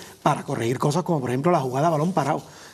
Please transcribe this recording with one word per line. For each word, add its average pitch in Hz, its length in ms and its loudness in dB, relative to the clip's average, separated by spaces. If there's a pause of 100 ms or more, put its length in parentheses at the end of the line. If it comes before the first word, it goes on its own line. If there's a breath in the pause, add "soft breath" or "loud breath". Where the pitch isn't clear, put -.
(240 loud breath)
para 151 200 2
corregir 123 360 -2
cosas 151 240 0
como, 165 180 0
por 123 80 -4
ejemplo, 139 240 2
la 165 80 4
jugada 131 280 0
a - 20 2
balón 160 220 0
parado. 151 300 -2 (320 loud breath)